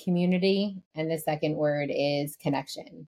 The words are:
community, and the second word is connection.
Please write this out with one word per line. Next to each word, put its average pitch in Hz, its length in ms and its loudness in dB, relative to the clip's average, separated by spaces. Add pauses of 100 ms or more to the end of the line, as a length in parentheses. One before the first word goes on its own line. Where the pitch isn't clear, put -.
community, 185 760 2 (120)
and 160 160 -2
the 165 80 0
second 151 380 0
word 147 340 0
is 143 460 0
connection. - 760 -6